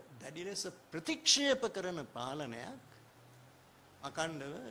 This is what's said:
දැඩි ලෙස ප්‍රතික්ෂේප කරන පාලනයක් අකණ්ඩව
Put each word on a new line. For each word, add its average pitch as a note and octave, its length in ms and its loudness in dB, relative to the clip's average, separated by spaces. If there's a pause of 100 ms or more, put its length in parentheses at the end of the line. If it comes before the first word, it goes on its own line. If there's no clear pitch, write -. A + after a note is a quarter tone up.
(160)
දැඩි D3 280 -8
ලෙස G3 200 -2 (220)
ප්‍රතික්ෂේප C4+ 840 6
කරන F3+ 380 -2
පාලනයක් C3 760 -6 (1200)
අකණ්ඩව D3 540 -4 (180)